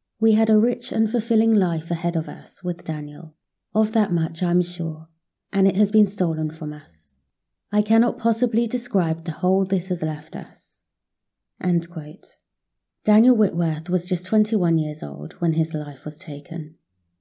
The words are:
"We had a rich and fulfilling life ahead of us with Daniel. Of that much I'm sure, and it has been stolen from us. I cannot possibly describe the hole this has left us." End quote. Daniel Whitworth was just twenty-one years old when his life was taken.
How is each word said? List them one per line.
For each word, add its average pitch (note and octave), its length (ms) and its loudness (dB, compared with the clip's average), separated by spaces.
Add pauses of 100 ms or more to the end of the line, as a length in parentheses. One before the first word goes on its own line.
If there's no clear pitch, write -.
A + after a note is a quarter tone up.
(200)
"We A3 120 4
had A3 180 4
a G#3+ 80 6
rich B3 320 0
and A3 180 2
fulfilling A3+ 460 2
life E3+ 380 0
ahead E3+ 240 -2
of D#3 120 -2
us C#3+ 360 -14
with F3 200 -6
Daniel. D3+ 500 -8 (380)
Of G#3+ 200 2
that G#3+ 200 2
much E3 300 0
I'm F3 200 2
sure, D#3+ 440 -6 (460)
and F#3+ 160 4
it F3 80 0
has G3 160 2
been G#3+ 140 6
stolen D#3 440 -2
from D3+ 220 -8
us. - 460 -16 (520)
I G#3 120 2
cannot A3+ 360 2
possibly A#3 480 0
describe F3 580 -2
the D#3+ 180 -6
hole F#3+ 220 2
this F#3+ 260 -2
has F3 120 -2
left D#3 320 -6
us." - 500 -14 (760)
End E3+ 280 0
quote. - 500 -14 (640)
Daniel A3 320 6
Whitworth E3 520 0
was F3 180 0
just F3+ 200 -2
twenty-one G#3 520 2
years D3+ 260 -4
old D3 300 -10
when E3 180 0
his D#3+ 200 0
life D3 320 -8
was D3+ 140 -10
taken. D#3 560 -10 (460)